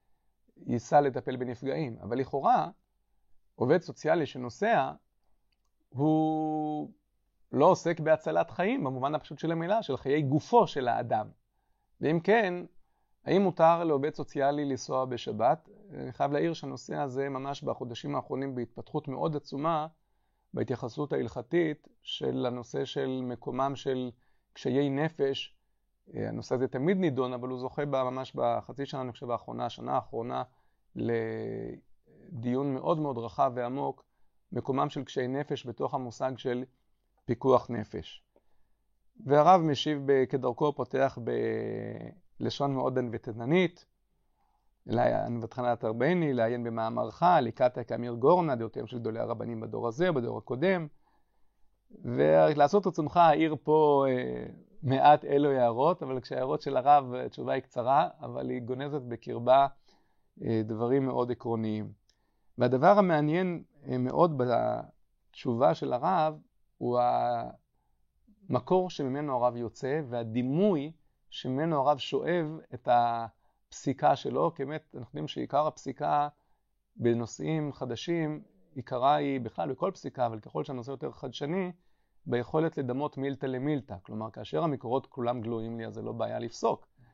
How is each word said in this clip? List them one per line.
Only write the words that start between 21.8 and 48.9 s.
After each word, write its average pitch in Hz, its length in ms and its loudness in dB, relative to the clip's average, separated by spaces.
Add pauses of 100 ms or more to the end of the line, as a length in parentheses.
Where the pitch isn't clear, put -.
של 131 440 -4
הנושא 123 380 -4
של 131 400 -4
מקומם 127 520 -4
של 127 340 -4 (420)
קשיי 139 380 0
נפש. 139 640 -2 (580)
אה, 107 140 -4
הנושא 113 260 -4
הזה 127 140 0
תמיד 151 280 0
נידון, 131 360 0
אבל 123 160 -8
הוא 127 100 -6
זוכה 131 260 -6
בה 135 200 0
ממש 127 300 -6
בחצי 123 520 -2
שנה, 135 140 -8
אני 123 120 -6
חושב, 120 180 -10
האחרונה, 120 360 -6
השנה 120 260 -8
האחרונה, 127 500 -4 (540)
לדיון 117 1800 -6
מאוד 156 240 0
מאוד 139 200 -4
רחב 123 360 0
ועמוק, 131 500 -4 (480)
מקומם 135 380 -2
של 139 140 -8
קשיי 127 240 -4
נפש 139 380 -6
בתוך 131 280 -4
המושג 131 420 -4
של 123 280 -4 (600)
פיקוח 127 460 4
נפש. - 540 -8 (1000)
והרב 151 340 8
משיב 151 460 0
ב-, 135 180 6
כדרכו, 131 480 0
פותח 131 460 -2 (1200)
בלשון 139 340 -2
מאוד 131 240 0
ענוותנית, 123 840 -2 (1400)
"ענוותך 117 320 -6
אל 123 160 0
תרבני, 139 580 0
לעיין 120 320 0
במאמרך, 113 580 -4 (180)
ליקטה 123 440 0
כאמיר 120 280 -6
גורנה, 143 440 4
דעותיהם 113 300 -6
של 123 120 -10